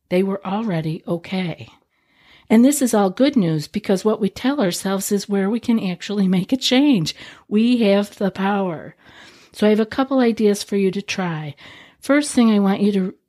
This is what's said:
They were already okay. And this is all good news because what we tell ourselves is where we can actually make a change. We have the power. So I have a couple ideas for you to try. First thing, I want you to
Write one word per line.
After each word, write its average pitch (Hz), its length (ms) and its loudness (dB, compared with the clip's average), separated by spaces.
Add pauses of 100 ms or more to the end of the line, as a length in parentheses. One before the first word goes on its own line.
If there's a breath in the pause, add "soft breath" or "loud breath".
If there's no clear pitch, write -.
They 180 120 0
were 196 240 -4
already 185 600 -4
okay. 170 640 -6 (760 soft breath)
And 226 160 6
this 277 160 4
is 247 140 0
all 202 160 2
good 269 260 0
news 160 320 0
because 202 380 -4
what 214 160 0
we 196 80 0
tell 277 320 -4
ourselves 196 500 -4
is 202 160 -2
where 196 220 0
we 233 100 -2
can 226 200 0
actually 196 480 -4
make 185 260 0
a 269 40 -2
change. 254 580 2 (320 loud breath)
We 233 300 2
have 202 400 0
the 202 120 -2
power. 190 680 -4 (560 loud breath)
So - 140 -2
I 214 60 4
have 214 80 2
a 220 60 0
couple 269 340 -2
ideas 220 420 2
for - 160 -4
you 196 140 2
to 196 100 -4
try. 160 540 -6 (440 loud breath)
First 294 340 0
thing, 226 180 4
I 208 80 4
want 196 220 0
you 202 100 2
to 190 240 -2 (140)